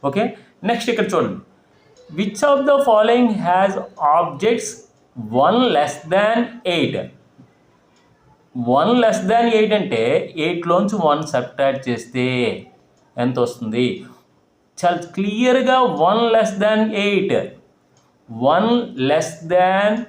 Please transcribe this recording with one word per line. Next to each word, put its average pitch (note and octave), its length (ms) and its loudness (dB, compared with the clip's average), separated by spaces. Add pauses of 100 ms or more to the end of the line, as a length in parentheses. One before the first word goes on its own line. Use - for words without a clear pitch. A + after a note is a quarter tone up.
ఓకే, G3 160 -2 (460)
నెక్స్ట్ A#3+ 240 -2
ఇక్కడ G#3 200 -2
చూడండి, B2+ 240 -2 (800)
which G#3 300 -4
of C#4 180 4
the C#4+ 80 4 (120)
following A#3 420 4 (160)
has F#3 260 2 (460)
objects F#3+ 500 -2 (800)
one F#3 120 4 (200)
less D3 180 0 (180)
than G#3 240 2 (380)
eight? D3 200 0 (1600)
వన్ B2+ 360 2 (120)
less G3+ 160 2 (120)
than A#3 160 2 (120)
eight G#3+ 200 2
అంటే B2 240 -2 (420)
ఎయిట్లోంచి F3 520 0 (100)
వన్ D3 160 2 (100)
సబ్ట్రాక్ట్ C#3 560 -2
చేస్తే B2 380 -4 (960)
ఎంత B2 200 -2
వస్తుంది? A#2+ 420 -4 (960)
చాలా F3 180 0 (160)
క్లియర్గా B3 640 2 (260)
వన్ G#3 180 2 (120)
less G3 180 2 (120)
than G#3+ 160 2 (260)
eight, G3 260 0 (960)
వన్ D3 420 0 (400)
less D#3+ 200 0 (240)
than F#3+ 360 2 (180)